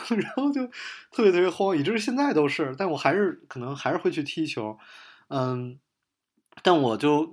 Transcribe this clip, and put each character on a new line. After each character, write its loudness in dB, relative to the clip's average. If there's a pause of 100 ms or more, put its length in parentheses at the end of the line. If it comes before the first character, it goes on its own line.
<laughs> -2
然 -4
后 0
就 -2 (460)
特 0
别 8
特 4
别 4
慌， 0
以 2
至 0
于 0
现 -2
在 0
都 4
是， -2
但 -2
我 -2
还 2
是 0
可 -12
能 -6
还 -4
是 0
会 0
去 -2
踢 -4
球。 -6 (480)
嗯， -4 (880)
但 6
我 2
就 2